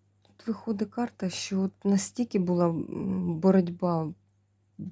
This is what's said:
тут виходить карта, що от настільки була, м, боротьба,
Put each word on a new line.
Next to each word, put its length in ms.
тут 240
виходить 440
карта, 400
що 300
от 240
настільки 540
була, 280
м, 760
боротьба, 720